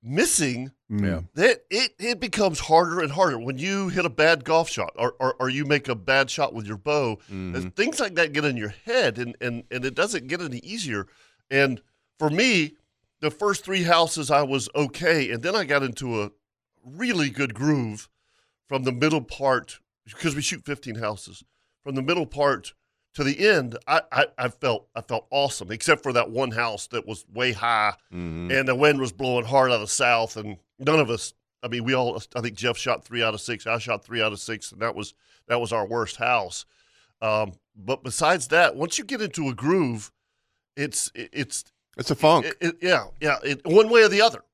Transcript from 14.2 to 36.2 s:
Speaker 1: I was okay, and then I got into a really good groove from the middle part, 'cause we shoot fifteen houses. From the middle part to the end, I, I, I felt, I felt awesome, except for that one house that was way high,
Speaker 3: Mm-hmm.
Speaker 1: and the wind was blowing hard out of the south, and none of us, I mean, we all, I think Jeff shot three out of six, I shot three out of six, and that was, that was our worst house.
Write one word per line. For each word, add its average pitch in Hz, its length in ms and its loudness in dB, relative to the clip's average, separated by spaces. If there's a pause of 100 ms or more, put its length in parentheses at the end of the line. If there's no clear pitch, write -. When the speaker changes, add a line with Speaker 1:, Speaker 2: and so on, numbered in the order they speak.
Speaker 1:
I 147 140 6
was 131 320 -2
okay, 147 560 2
and 117 100 -4
then 185 140 -2
I 208 80 2
got 143 180 2
into 120 400 -4
a 104 80 -4 (560)
really 165 460 -2
good 123 240 -4
groove 120 520 -2 (600)
from 135 160 -2
the 131 80 2
middle 147 300 2
part, 131 580 -2 (360)
'cause 156 200 -2
we 147 80 -4
shoot - 220 -4
fifteen 135 300 -8
houses. 107 480 -8 (400)
From 139 120 -8
the 135 80 -2
middle 165 240 2
part 139 460 0 (420)
to 147 80 -2
the 147 240 2
end, 127 300 2 (100)
I, 160 140 2 (100)
I, 135 140 0 (120)
I 123 120 -4
felt, 117 460 -2
I 113 60 -8
felt 113 300 -6
awesome, 127 400 -2
except 143 320 0
for 127 100 -4
that 117 160 2
one 120 220 -2
house 113 360 -4
that 113 200 -6
was 104 260 -12
way 123 200 0
high, 107 400 0 (200)
Speaker 3:
Mm-hmm. 87 380 -6
Speaker 1:
and 135 160 0
the 131 80 2
wind 147 240 4
was 127 120 -2
blowing 123 340 -2
hard 131 260 4
out 120 40 4
of 107 60 0
the 107 60 -8
south, 117 500 2
and 104 200 -10 (220)
none 151 200 2
of 131 100 2
us, - 240 -6 (280)
I 123 80 -8
mean, 120 160 -6
we 131 80 2
all, 123 260 0 (160)
I 123 60 -4
think 113 140 -6
Jeff 117 220 0
shot - 280 -2
three 117 180 -4
out 110 100 2
of 101 80 -8
six, 117 260 -8
I 113 100 -2
shot 110 260 -4
three 117 180 -4
out 110 120 0
of 98 60 -12
six, - 320 -10
and 95 100 -12
that 113 140 -4
was, 101 180 -10 (340)
that 120 140 2
was 113 100 -4
our 110 140 0
worst 113 320 -4
house. 117 480 -2 (560)